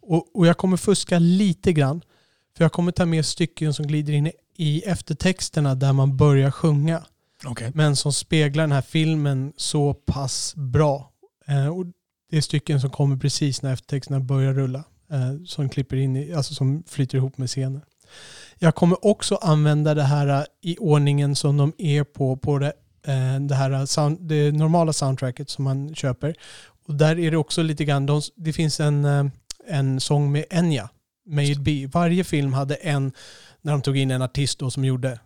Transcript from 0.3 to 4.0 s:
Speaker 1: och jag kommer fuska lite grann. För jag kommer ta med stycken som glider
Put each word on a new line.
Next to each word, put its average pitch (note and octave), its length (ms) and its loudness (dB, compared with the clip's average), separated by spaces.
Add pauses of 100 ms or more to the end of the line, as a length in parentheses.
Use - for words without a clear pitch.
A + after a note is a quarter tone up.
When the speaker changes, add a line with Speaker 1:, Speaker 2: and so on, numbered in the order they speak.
Speaker 1:
och F3 100 4
jag E3+ 100 6
kommer F#3 200 0
fuska F3+ 420 0
lite F3+ 540 2
grann. D3+ 300 0 (540)
För E3 80 2
jag D#3+ 80 4
kommer F3 200 0
ta F3+ 140 0
med D#3+ 200 0
stycken D#3 480 -4
som D3 120 -6
glider D3+ 260 -2